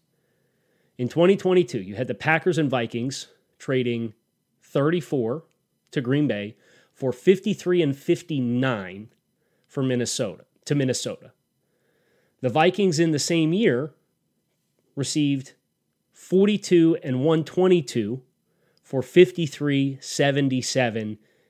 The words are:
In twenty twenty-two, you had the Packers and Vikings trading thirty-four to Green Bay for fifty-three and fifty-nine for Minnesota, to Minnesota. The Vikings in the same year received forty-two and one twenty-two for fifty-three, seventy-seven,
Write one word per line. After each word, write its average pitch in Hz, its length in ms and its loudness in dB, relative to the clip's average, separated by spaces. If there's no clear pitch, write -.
In 123 100 -4
twenty 180 300 4
twenty-two, 180 440 0
you 98 140 -12
had 120 120 -6
the - 80 -8
Packers 160 420 0
and 151 120 0
Vikings 123 580 -4
trading 120 560 -4
thirty-four 147 800 -2
to 147 100 -4
Green 139 260 0
Bay 104 300 -6
for 127 220 -4
fifty-three 180 680 0
and 139 120 0
fifty-nine 123 1120 -4
for 139 160 -6
Minnesota, 120 640 -4
to - 80 -4
Minnesota. 127 580 -4
The 127 80 -2
Vikings 170 500 2
in 165 120 2
the 143 80 0
same 165 340 0
year 156 400 0
received 139 580 -2
forty-two 180 920 2
and 127 200 -2
one 160 200 2
twenty-two 139 760 0
for 131 200 -4
fifty-three, 143 960 2
seventy-seven, 127 1200 -2